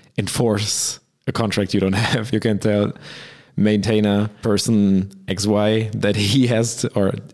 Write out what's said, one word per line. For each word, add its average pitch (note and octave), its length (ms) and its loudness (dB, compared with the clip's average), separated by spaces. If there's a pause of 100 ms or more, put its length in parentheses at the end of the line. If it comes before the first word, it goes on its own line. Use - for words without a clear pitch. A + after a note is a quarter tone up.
(180)
enforce G#2+ 840 -2 (280)
a - 40 -4
contract G#2 420 -2
you G#2 60 4
don't F#2+ 140 2
<laughs> G#2+ 180 0
have. A2+ 220 -4
You A2 60 2
can G#2+ 200 0
tell G#2 320 0 (640)
maintainer G#2 720 2 (120)
person G2+ 720 2 (160)
X G2 200 -4
Y G#2+ 460 2
that G2+ 220 0
he G#2+ 320 2
has A#2 300 0
to, - 160 -4
or G2 200 0 (200)